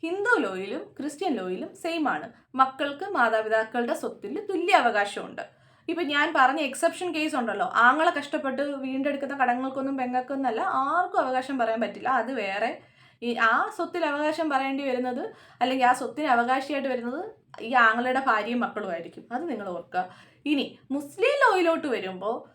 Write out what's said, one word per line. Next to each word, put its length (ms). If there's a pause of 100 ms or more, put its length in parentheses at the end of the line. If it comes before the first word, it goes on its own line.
ഹിന്ദു 300 (140)
ലോയിലും 340 (160)
ക്രിസ്ത്യൻ 420
ലോയിലും 300 (140)
സെയിം 200 (120)
ആണ്. 120 (320)
മക്കൾക്ക് 480 (120)
മാതാപിതാക്കളുടെ 840
സ്വത്തിൽ 340 (140)
തുല്യ 240 (100)
അവകാശമുണ്ട്. 640 (440)
ഇപ്പം 220
ഞാൻ 140 (100)
പറഞ്ഞ 320
എക്സെപ്ഷൻ 460
കേസ് 240
ഉണ്ടല്ലോ, 280 (180)
ആങ്ങളെ 320
കഷ്ടപ്പെട്ട് 460 (200)
വീണ്ടെടുക്കുന്ന 580
കടങ്ങൾക്കൊന്നും 600
പെങ്ങൾക്കൊന്നല്ല 600 (220)
ആർക്കും 400
അവകാശം 400
പറയാൻ 220
പറ്റില്ല, 240 (120)
അത് 100 (100)
വേറെ. 280 (580)
ഈ 40 (180)
ആ 40 (240)
സ്വത്തിൽ 340
അവകാശം 420
പറയേണ്ടി 380
വരുന്നത് 320 (400)
അല്ലെങ്കിൽ 280
ആ 100
സ്വത്തിന് 340
അവകാശിയായിട്ട് 580
വരുന്നത് 280 (480)
ഈ 20 (160)
ആങ്ങളുടെ 420
ഭാര്യയും 360
മക്കളും 300
ആയിരിക്കും. 300 (100)
അത് 180
നിങ്ങൾ 220
ഓർക്കുക. 300 (480)
ഇനി 140 (300)
മുസ്ലിം 380 (100)
ലോയിലോട്ട് 520
വരുമ്പോൾ 400 (180)